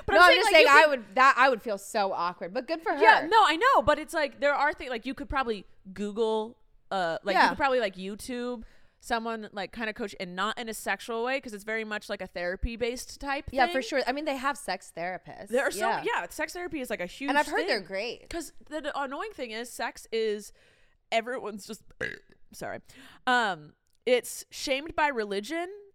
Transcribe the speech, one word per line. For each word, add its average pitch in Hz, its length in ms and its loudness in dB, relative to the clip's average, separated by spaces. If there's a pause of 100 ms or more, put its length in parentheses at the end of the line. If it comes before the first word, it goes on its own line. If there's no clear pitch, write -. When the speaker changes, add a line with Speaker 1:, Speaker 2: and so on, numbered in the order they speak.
Speaker 1:
But 403 60 2
Speaker 2:
no, 330 60 8
Speaker 1:
I'm 359 40 12
Speaker 2:
I'm 359 60 12
Speaker 1:
saying, 359 100 8
Speaker 2:
just 453 80 4
Speaker 1:
like, 381 80 6
Speaker 2:
saying 311 100 10
Speaker 1:
you 285 60 6
Speaker 2:
I 294 100 12
Speaker 1:
can 311 80 8
Speaker 2:
would, 254 260 -4
that, 262 220 8
I 262 120 6
would 240 120 0
feel 208 160 -4
so 196 340 -2
awkward. 175 440 -6
But 254 120 -4
good 330 140 -4
for 392 100 -2
her. 294 100 -2
Speaker 1:
Yeah, 427 280 8
no, 440 160 6
I 302 100 4
know. 440 280 6
But 294 160 2
it's 311 160 -10
like, 285 240 -2
there 285 140 2
are 277 200 2
things, 302 160 -12
like, 240 160 -8
you 262 80 -6
could 262 160 -12
probably 240 360 -4 (280)
Google, 220 640 -4 (340)
uh, 175 320 -2
like, 196 120 -2
Speaker 2:
Yeah. 320 80 6
Speaker 1:
you 202 60 6
could 175 80 -2
probably, 269 220 2
like, 196 160 -2
YouTube 233 680 -10 (360)
someone, 226 540 -6
like, 190 180 -8
kinda 214 220 -8
coach, 208 260 -10
and 180 160 -10
not 202 220 -4
in 240 120 -10
a 220 40 -10
sexual 226 500 -6
way, 262 160 -4
'cause 247 140 -12
it's 202 100 -14
very 220 200 -6
much, 214 260 -10
like, 196 120 -8
a 185 60 -10
therapy-based 233 960 -6
type 277 300 -6
Speaker 2:
Yeah, 254 160 2
for 349 60 -6
Speaker 1:
thing. 262 100 0
Speaker 2:
sure. 254 240 -2
I 240 40 0
mean, 294 140 -6
they 277 120 -4
have 262 200 -4
sex - 380 -8
therapists. 175 540 -10
Speaker 1:
There 254 140 2
are 277 80 0
so, - 160 -2
Speaker 2:
Yeah. 190 160 0
Speaker 1:
yeah, 415 260 -4
sex 320 240 -8
therapy 349 280 -8
is, 254 80 -8
like, 214 120 -6
a 262 40 -4
huge - 240 -8
Speaker 2:
And 294 80 2
I've 294 100 4
heard 381 200 -2
they're 240 120 0
Speaker 1:
thing. 180 80 -10
Speaker 2:
great. 196 420 -8
Speaker 1:
'Cause 330 240 -10 (160)
the, 302 120 -8
the 285 180 -6
annoying 294 340 -8
thing 247 180 -10
is, 226 200 -10
sex - 400 -10
is, 214 400 -4 (600)
everyone's 220 560 -6
just, - 160 -14 (180)
<coughs> - 520 -12
sorry. 107 260 -10 (480)
Um, 196 480 0 (320)
it's - 420 0
shamed 285 460 -6
by 302 140 2
religion 226 600 -6 (240)